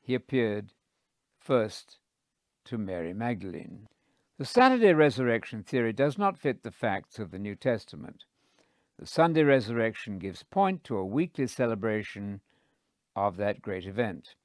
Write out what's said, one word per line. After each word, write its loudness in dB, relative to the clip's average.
he -4
appeared -2
first -2
to -8
Mary -6
Magdalene. -8
The -6
Saturday 6
resurrection 2
theory 0
does 0
not 0
fit -4
the -12
facts -6
of -8
the -12
New -8
Testament. -6
The -16
Sunday 4
resurrection 2
gives -8
point 0
to -4
a -2
weekly -2
celebration -4
of 0
that -2
great -6
event. -6